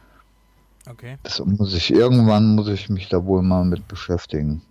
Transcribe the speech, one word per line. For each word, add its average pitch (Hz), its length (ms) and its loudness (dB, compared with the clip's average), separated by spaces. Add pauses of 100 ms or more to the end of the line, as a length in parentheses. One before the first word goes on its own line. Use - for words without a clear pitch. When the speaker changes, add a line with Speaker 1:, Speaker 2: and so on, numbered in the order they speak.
(880)
Speaker 1:
Okay. 120 360 -18
Speaker 2:
Das - 200 -8
muss 98 300 -2
ich, - 180 -2
irgendwann 110 640 4
muss 107 140 0
ich 101 200 -6
mich 92 200 -6
da 90 160 -2
wohl 95 180 0
mal 92 220 2
mit 87 240 -4
beschäftigen, 78 840 -6